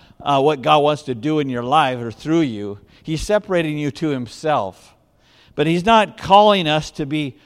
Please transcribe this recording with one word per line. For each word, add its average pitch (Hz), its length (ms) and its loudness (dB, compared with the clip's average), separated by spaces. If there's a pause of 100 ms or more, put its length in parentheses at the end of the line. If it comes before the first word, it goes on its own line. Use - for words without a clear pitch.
(220)
uh, 143 200 0
what 143 200 2
God 151 180 2
wants 147 240 0
to 127 120 -6
do 151 240 -2
in 139 100 -4
your 123 140 -6
life 131 360 0
or 117 100 -8
through 156 320 -2
you. 104 380 -6 (240)
He's 156 180 -6
separating 180 560 -2
you 147 140 -4
to 160 180 -4
Himself. 127 840 -4 (600)
But 151 120 0
He's 170 160 0
not 214 340 2
calling 196 520 4
us 151 220 -2
to 156 140 -8
be 143 300 -6 (100)